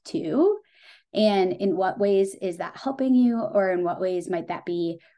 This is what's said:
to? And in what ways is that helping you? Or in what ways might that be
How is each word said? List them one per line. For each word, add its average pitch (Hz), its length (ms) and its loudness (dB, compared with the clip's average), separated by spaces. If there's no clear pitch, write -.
to? 330 540 0
And 196 380 2
in 190 240 0
what 185 220 -2
ways 196 420 2
is 180 160 -4
that 175 180 -8
helping 262 400 0
you? 240 240 4
Or 196 320 0
in 180 140 0
what 170 160 -4
ways 180 300 -2
might 170 180 -4
that 170 160 -8
be 170 340 -4